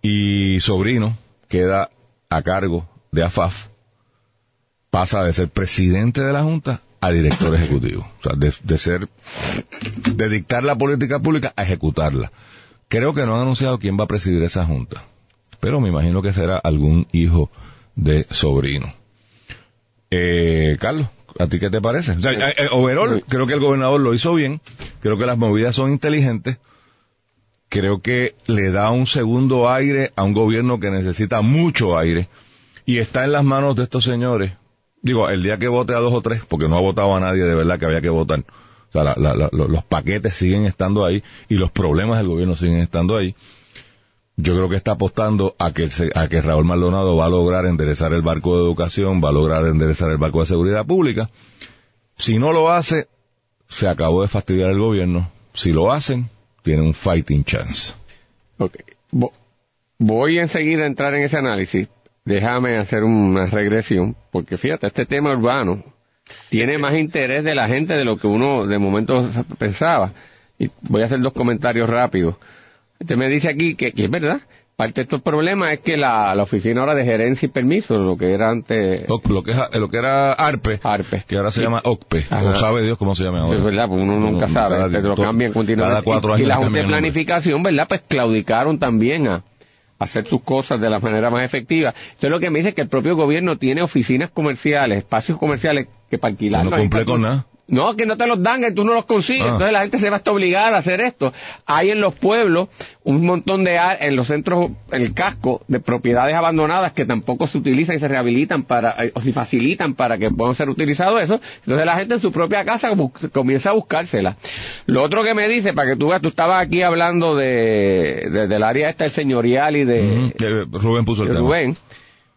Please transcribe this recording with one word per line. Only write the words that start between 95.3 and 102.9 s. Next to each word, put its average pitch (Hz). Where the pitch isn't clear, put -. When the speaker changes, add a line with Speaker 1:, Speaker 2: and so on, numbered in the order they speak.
Speaker 2:
comerciales 147
que 156
para 117
alquilar 101
Speaker 1:
No 95
Speaker 2:
no -
hay 107
Speaker 1:
cumple 107
con 120
Speaker 2:
espacio. 113
Speaker 1:
nada. 135
Speaker 2:
No, 175
que 226
no 220
te 240
los 226
dan, 233
que 233
tú 202
no 226
los 226
consigues. 240
Speaker 1:
Ah. 120
Speaker 2:
Entonces 185
la 202
gente 202
se 202
va 202
hasta 202
obligada 202
a 185
hacer 180
esto. 220
Hay 160
en 214
los 202
pueblos 190